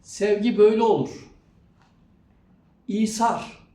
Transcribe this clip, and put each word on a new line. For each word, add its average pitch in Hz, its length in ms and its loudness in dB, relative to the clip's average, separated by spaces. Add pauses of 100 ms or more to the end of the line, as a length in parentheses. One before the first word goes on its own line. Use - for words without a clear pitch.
Sevgi 208 560 -2
böyle 220 240 4
olur. - 480 -2 (1600)
İsar. 220 680 -2 (160)